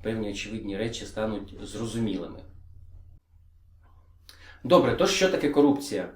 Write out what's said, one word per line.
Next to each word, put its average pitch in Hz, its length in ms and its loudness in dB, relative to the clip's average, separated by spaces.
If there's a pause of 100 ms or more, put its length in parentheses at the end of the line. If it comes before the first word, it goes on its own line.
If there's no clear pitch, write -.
певні 110 260 -4
очевидні 101 480 -8
речі 113 280 -6
стануть 107 580 -6
зрозумілими. 104 760 -4 (2250)
Добре, 127 320 6
то 190 120 4
що 190 220 4
таке 147 200 0
корупція? 143 680 2